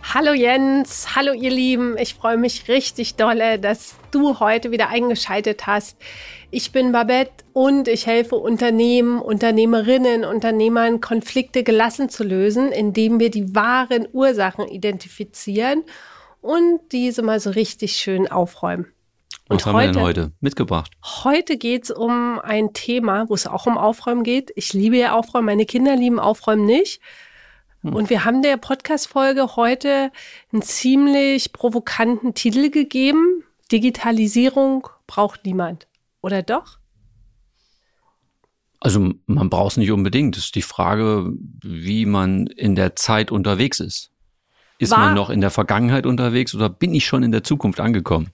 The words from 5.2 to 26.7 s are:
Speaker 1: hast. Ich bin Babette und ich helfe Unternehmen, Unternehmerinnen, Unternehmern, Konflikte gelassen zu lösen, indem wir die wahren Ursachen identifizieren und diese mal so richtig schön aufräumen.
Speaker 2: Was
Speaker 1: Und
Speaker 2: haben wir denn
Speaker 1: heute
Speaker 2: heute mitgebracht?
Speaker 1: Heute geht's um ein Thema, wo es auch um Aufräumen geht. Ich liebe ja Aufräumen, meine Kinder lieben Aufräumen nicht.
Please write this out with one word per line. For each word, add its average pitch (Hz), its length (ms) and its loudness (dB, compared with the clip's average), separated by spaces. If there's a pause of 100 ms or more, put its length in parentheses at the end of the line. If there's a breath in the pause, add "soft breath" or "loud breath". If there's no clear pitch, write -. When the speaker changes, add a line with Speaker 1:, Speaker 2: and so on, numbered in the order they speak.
Speaker 1:
hast. 208 280 -4 (540 loud breath)
Ich - 220 -8
bin 254 200 2
Babette 247 400 2 (220)
und 269 340 2
ich 233 200 -2
helfe 233 280 0
Unternehmen, 233 840 2
Unternehmerinnen, 226 1040 2
Unternehmern, 226 760 0
Konflikte 247 600 -2
gelassen 226 460 0
zu - 140 -8
lösen, 208 480 0
indem 220 480 0
wir 226 100 4
die 202 260 -4
wahren 247 560 0
Ursachen 220 560 0
identifizieren 208 1160 -4 (580 loud breath)
und 339 380 2 (120)
diese 247 300 -2
mal 220 180 0
so 202 120 -4
richtig 214 440 -2
schön 190 340 -2
aufräumen. 175 580 -4 (600)
Speaker 2:
Was 101 100 0
Speaker 1:
Und - 100 -2
Speaker 2:
haben 104 80 2
wir - 160 4
denn 92 100 2
Speaker 1:
heute 87 220 0
Speaker 2:
heute 78 80 -6 (100)
mitgebracht? 95 500 -2 (320)
Speaker 1:
Heute 302 340 0
geht's 240 340 -4
um 240 480 -2
ein 214 340 -2
Thema, 220 560 -2
wo 214 60 0
es 196 100 -4
auch - 220 -6
um 233 100 0
Aufräumen 233 460 -2
geht. 254 320 -2
Ich - 180 -8
liebe 214 240 2
ja 240 160 2
Aufräumen, 226 320 0
meine 208 220 0
Kinder 269 280 2
lieben 247 240 2
Aufräumen 214 460 0
nicht. 277 360 2 (840 loud breath)